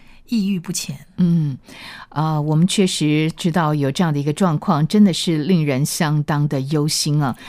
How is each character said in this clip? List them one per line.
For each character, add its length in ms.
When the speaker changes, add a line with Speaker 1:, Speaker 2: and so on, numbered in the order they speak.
Speaker 1:
抑 220
郁 120
不 100
前。 360
Speaker 2:
嗯， 400
啊， 300
我 140
们 120
确 200
实 480
知 160
道 240
有 160
这 140
样 80
的 60
一 40
个 100
状 260
况， 280
真 180
的 80
是 320
令 200
人 200
相 380
当 260
的 120
忧 260
心 360
啊。 120